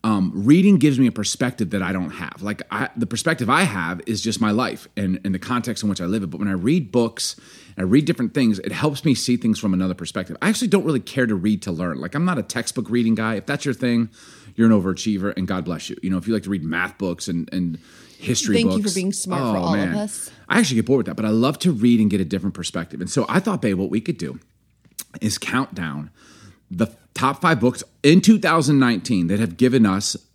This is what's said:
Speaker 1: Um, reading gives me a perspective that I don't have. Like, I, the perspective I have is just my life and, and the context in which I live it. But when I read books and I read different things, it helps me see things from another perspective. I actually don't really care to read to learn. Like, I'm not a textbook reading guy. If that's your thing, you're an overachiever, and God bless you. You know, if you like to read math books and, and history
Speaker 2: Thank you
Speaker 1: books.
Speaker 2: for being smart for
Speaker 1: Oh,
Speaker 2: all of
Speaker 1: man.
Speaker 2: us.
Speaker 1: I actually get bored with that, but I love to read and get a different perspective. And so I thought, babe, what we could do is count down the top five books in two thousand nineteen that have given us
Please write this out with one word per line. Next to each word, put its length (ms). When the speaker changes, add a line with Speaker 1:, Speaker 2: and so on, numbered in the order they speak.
Speaker 1:
Um, 320
reading 420
gives 220
me 80
a 40
perspective 600
that 100
I 100
don't 200
have. 320
Like, 260
I, 260
the 120
perspective 420
I 140
have 420
is 160
just 180
my 120
life 440
and, 300
and 80
the 60
context 420
in 80
which 100
I 60
live 160
it. 60
But 100
when 100
I 40
read 400
books 440
and 40
I 100
read 160
different 300
things, 240
it 120
helps 320
me 120
see 200
things 220
from 160
another 220
perspective. 480
I 60
actually 180
don't 180
really 140
care 260
to 80
read 300
to 80
learn. 280
Like, 140
I'm 120
not 120
a 60
textbook 480
reading 240
guy. 200
If 120
that's 180
your 80
thing, 380
you're 160
an 80
overachiever, 560
and 120
God 180
bless 240
you. 140
You 80
know, 80
if 80
you 80
like 80
to 80
read 120
math 360
books 280
and, 240
and 280
history 380
Speaker 2:
Thank 160
you 100
Speaker 1:
books. 80
Speaker 2:
for 40
being 180
smart 280
for 160
Speaker 1:
Oh, 60
Speaker 2:
all 100
of 60
Speaker 1:
man. 160
Speaker 2:
us. 340
Speaker 1:
I 120
actually 160
get 100
bored 120
with 100
that, 80
but 100
I 40
love 300
to 120
read 280
and 120
get 100
a 40
different 280
perspective. 480
And 80
so 180
I 120
thought, 240
babe, 160
what 100
we 120
could 180
do 200
is 200
count 340
down 380
the 180
top 280
five 180
books 240
in 200
two 180
thousand 400
nineteen 480
that 120
have 160
given 300
us 320